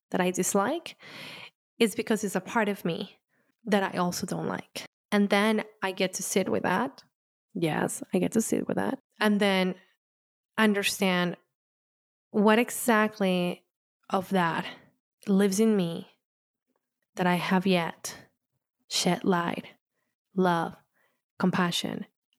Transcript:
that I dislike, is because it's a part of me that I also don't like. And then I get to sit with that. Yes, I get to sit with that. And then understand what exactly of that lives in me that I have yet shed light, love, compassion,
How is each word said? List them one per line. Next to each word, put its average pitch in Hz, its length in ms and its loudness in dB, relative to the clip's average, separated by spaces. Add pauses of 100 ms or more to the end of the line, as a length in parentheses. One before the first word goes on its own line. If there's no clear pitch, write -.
(120)
that 185 100 0
I 180 100 2
dislike, 202 640 -2 (840)
is 226 160 2
because 214 280 -2
it's 196 120 -4
a 190 60 -2
part 214 280 -2
of 202 160 -6
me 185 340 -6 (460)
that 202 180 2
I 190 140 -4
also 180 280 -2
don't 165 220 -6
like. - 380 -8 (260)
And 202 180 4
then 214 340 2 (180)
I 190 100 -2
get 185 220 -2
to 190 100 -8
sit 190 240 0
with 220 160 -2
that. 214 400 -2 (500)
Yes, 170 480 -2 (120)
I 190 60 2
get 180 140 0
to 220 80 2
sit - 260 -2
with - 100 -2
that. 226 220 -2 (200)
And 214 200 2
then 190 360 0 (840)
understand 190 800 0 (960)
what 214 280 6
exactly 214 1040 0 (460)
of 190 200 -2
that 175 360 0 (600)
lives 196 320 4
in 220 160 4
me 175 320 -4 (1080)
that 185 100 0
I 180 100 4
have 185 300 2
yet 175 500 0 (760)
shed - 340 0
light, 175 420 0 (680)
love, 175 400 2 (640)
compassion, 175 640 0 (340)